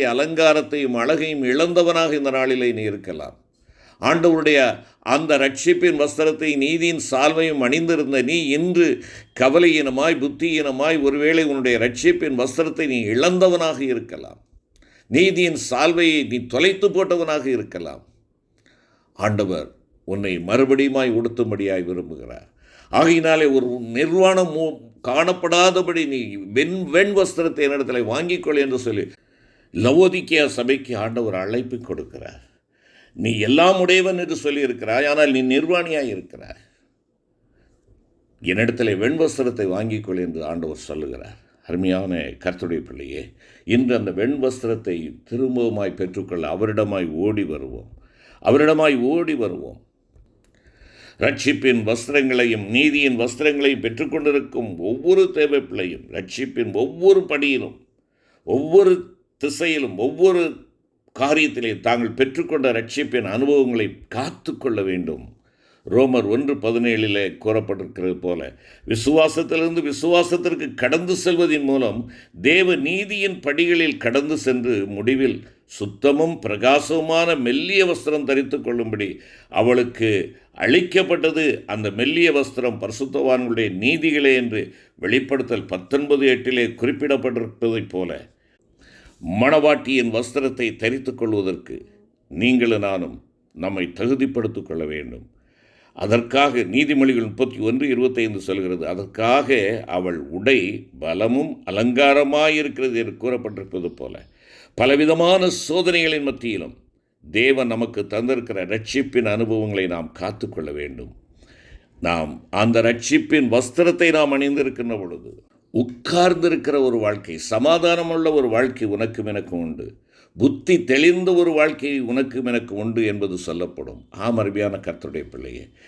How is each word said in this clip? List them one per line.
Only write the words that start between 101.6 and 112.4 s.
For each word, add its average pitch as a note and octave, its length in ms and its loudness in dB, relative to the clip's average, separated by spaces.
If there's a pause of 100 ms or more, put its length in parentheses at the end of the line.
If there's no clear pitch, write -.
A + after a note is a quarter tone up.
அலங்காரமாயிருக்கிறது C#3 1300 2
என்று G#2+ 240 -2
கூறப்பட்டிருப்பது G2 760 -6
போல, - 320 -14 (480)
பலவிதமான D#3+ 760 4 (200)
சோதனைகளின் E3 540 0
மத்தியிலும் G#2+ 540 -6 (540)
தேவன் B2+ 360 4
நமக்கு A2 420 -4
தந்திருக்கிற A2+ 560 -4
ரட்சிப்பின் A#2 600 -2
அனுபவங்களை G#2+ 640 -2
நாம் E2+ 320 -8
காத்துக்கொள்ள F2+ 540 -8
வேண்டும். D2 420 -12 (840)
நாம் D#2+ 480 -4